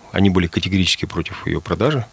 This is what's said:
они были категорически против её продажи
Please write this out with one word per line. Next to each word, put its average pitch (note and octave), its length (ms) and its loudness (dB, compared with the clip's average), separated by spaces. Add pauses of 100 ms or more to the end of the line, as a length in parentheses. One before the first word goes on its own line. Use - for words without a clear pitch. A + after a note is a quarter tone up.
(120)
они F#2+ 160 4
были F2+ 200 4
категорически F2+ 580 0
против - 400 -8
её E2 160 -2
продажи A2+ 500 0